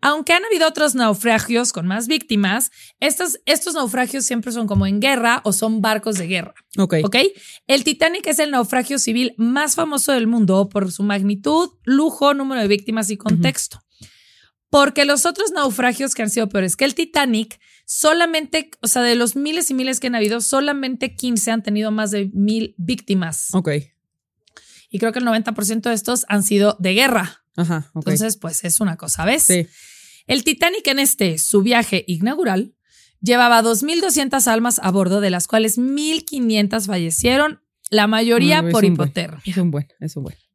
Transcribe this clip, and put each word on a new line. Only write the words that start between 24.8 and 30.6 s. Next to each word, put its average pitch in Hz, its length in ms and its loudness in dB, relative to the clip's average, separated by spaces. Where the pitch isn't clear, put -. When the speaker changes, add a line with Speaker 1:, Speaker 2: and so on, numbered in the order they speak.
Speaker 1:
Y 196 100 -6
creo 226 140 0
que 247 60 -4
el 247 60 -2
noventa 226 280 0
por 214 120 -4
ciento 220 220 -2
de 233 80 0
estos 240 320 -4
han 202 160 0
sido 208 360 4
de 185 140 0
guerra. 226 500 0
Speaker 2:
Ajá, 165 380 -2
ok. 156 140 -6
Speaker 1:
Entonces, 208 280 0
pues, 165 300 -8
es 170 160 0
una 175 160 -2
cosa, 160 260 -4
¿ves? 262 200 2
Speaker 2:
Sí. 175 240 2
Speaker 1:
El 247 160 0
Titanic 339 440 0